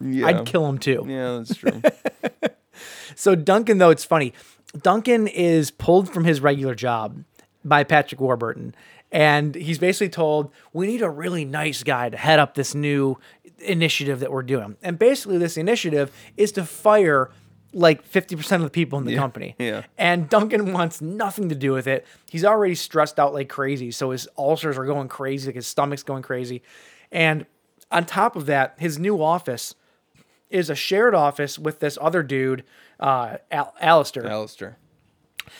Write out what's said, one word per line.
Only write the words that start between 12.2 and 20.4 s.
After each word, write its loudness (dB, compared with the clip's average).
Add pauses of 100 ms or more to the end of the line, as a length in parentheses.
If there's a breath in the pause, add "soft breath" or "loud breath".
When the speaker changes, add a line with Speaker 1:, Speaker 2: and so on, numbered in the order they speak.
Speaker 2:
up 2
this -4
new 0 (420 soft breath)
initiative -2
that -6
we're -4
doing." -4
And -6
basically, 2
this -2
initiative 0 (240 loud breath)
is 2
to -4
fire, 4 (400 soft breath)
like, 4
fifty -2
percent 0
of -2
the -10
people -2
in -6
the -4
Speaker 1:
Yeah, -2
Speaker 2:
company. -6
Speaker 1:
yeah. -6 (140)
Speaker 2:
And 0
Duncan 2